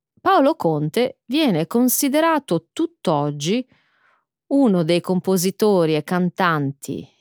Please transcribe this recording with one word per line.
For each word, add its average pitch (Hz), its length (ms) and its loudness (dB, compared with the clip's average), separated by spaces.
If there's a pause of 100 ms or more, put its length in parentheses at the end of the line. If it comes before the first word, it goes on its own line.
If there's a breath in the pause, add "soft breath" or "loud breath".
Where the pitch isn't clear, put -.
(220)
Paolo 320 340 2
Conte 156 680 -2
viene 220 420 0
considerato 269 1040 0
tutt'oggi 156 960 -4 (840)
uno 233 320 2
dei 170 180 0
compositori 185 920 0
e 151 80 -2
cantanti 170 1040 -2 (160)